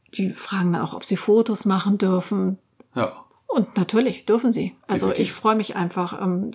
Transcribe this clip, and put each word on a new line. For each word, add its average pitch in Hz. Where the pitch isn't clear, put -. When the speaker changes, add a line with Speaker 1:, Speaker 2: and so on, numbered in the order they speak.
Speaker 1:
die 190
fragen 180
dann 170
auch, 160
ob -
sie 190
Fotos 220
machen 196
dürfen. 190
Speaker 2:
Ja. 101
Speaker 1:
Und 247
natürlich 214
dürfen 233
sie. 185
Also 190
Speaker 2:
Definitiv. 190
Speaker 1:
ich -
freue 220
mich 214
einfach, 175
ähm, 185